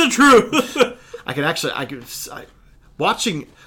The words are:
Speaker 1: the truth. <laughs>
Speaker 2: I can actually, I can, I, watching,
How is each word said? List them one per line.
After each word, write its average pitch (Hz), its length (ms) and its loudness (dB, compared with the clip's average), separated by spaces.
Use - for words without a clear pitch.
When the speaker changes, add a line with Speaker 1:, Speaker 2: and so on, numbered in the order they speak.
Speaker 1:
the 262 60 0
truth. 269 880 4
<laughs> - 100 -16
Speaker 2:
I - 60 -8
can 139 120 -4
actually, 156 300 -4
I - 120 -8
can, 127 180 -16
I, - 140 -18
watching, 180 480 -4